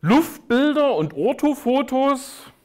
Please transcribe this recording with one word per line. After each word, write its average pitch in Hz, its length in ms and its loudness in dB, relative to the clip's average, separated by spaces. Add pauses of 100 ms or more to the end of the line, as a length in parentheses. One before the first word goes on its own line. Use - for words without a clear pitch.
Luftbilder 277 920 2
und 151 180 -2
Orthofotos 262 1400 -2 (140)